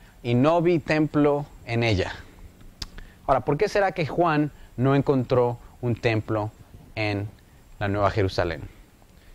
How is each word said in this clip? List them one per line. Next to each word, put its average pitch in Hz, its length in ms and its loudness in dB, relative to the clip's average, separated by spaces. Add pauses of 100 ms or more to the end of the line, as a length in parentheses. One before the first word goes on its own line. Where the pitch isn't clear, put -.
(220)
"Y 120 120 -2
no 156 280 4
vi 165 180 2
templo 147 680 0 (200)
en 117 180 -2
ella". 107 280 0 (1160)
Ahora, 131 180 2
¿por 147 120 0
qué 202 120 0
será 196 240 0
que 170 120 -4
Juan 151 460 0 (240)
no 135 200 2
encontró 123 640 2 (200)
un 120 160 -2
templo 110 560 -2 (440)
en 104 340 -4 (500)
la 104 80 -4
Nueva 98 240 2
Jerusalén? 92 520 -2 (720)